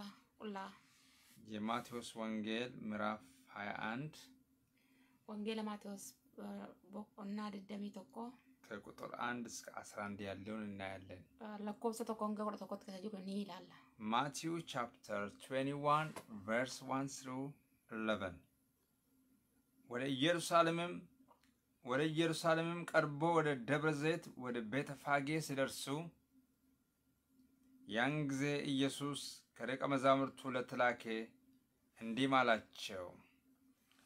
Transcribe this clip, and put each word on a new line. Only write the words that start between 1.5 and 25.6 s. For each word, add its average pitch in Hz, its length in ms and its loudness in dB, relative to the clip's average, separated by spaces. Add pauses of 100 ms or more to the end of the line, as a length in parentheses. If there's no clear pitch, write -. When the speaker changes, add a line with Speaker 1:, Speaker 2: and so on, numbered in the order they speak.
Speaker 2:
ወንጌል 110 580 -2 (100)
ምዕራፍ 107 380 -2 (300)
ሃያ 104 200 -6 (140)
አንድ 131 300 -4 (1120)
Speaker 1:
ወንጌል 214 340 -4
ማቴዎስ 208 420 -8 (840)
ቦቆና 208 500 -8 (120)
ድደሚ 202 400 -8
ተኮ - 260 -14 (460)
Speaker 2:
ከቁጥር - 480 -10 (100)
አንድ 120 260 -2
እስከ - 280 -12
አስራ - 260 -12
አንድ 101 200 -4
ያለውን 98 440 -6
እናያለን። 95 580 -8 (380)
Speaker 1:
ለኮብሰ 214 440 -4
ተኮ 220 200 -4
እንገ 214 180 -2
ቁጥር 208 160 -4
ተኮት 196 240 -8
ከሰጁ 190 280 -10
ከኒ 190 220 -8
ይላል። 185 320 -6 (440)
Speaker 2:
Matthew 143 540 2
chapter 117 560 -4 (200)
twenty-one 143 720 2 (320)
verse 117 440 0
one 135 240 0
through 131 360 -6 (460)
eleven። 107 440 2 (1600)
ወደ 120 200 -2
ኢየሩሳሌምም፣ 170 840 4 (920)
ወደ 127 220 2
ኢየሩሳሌምም 165 800 2
ቀርቦ 147 340 4 (100)
ወደ 160 180 6 (140)
ደብረ 147 320 4
ዘይት 160 320 2 (120)
ወደ 123 180 -2 (100)
ቤተ 139 300 0
ፋጌ 143 320 2 (120)
ሲደርሱ 135 440 -2 (2000)